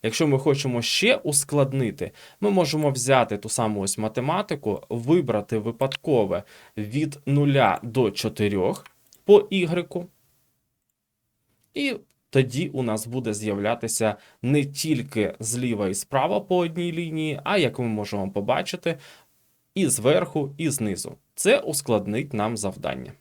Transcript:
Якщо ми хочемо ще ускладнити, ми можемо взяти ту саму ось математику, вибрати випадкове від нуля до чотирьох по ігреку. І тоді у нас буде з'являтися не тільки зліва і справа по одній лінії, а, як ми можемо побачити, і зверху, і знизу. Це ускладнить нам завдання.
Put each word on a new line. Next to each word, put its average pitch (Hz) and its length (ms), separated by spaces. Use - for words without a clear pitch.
Якщо 113 240
ми 139 120
хочемо 135 440
ще - 340
ускладнити, 135 920
ми 208 100
можемо 156 400
взяти 127 480
ту 110 100
саму 107 320
ось 98 180
математику, 147 880
вибрати 117 720
випадкове 117 840
від 135 500
нуля 139 560
до 117 280
чотирьох 104 760
по 208 140
ігреку. 175 680
І 277 220
тоді 135 380
у 131 140
нас 110 240
буде 117 280
з'являтися 107 840
не 139 220
тільки 131 760
зліва 110 480
і 95 60
справа 156 460
по 190 160
одній 170 360
лінії, 156 520
а, 202 140
як 143 200
ми 120 80
можемо 104 440
побачити, 131 680
і 190 120
зверху, 139 720
і 160 120
знизу. - 460
Це - 240
ускладнить 117 760
нам 110 220
завдання. 80 640